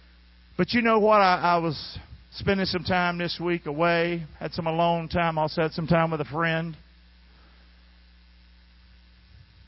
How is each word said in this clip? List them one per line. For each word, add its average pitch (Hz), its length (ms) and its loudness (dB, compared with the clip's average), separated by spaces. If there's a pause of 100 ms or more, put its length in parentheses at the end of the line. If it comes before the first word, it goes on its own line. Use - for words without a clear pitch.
(560)
But 180 160 -2
you 240 80 2
know 226 200 4
what? 214 200 6
I, 175 360 4
I - 20 2
was 165 400 -6 (360)
spending 196 320 -2
some 170 180 -4
time 180 340 0
this 175 220 -6
week 170 260 -2
away. 170 560 0 (160)
Had 160 140 -10
some 165 160 -4
alone 165 400 0
time. 165 280 0
Also 156 260 -2
had 160 100 -2
some 165 160 -6
time 165 240 4
with 156 80 -4
a 147 60 -4
friend. 165 500 -2 (3000)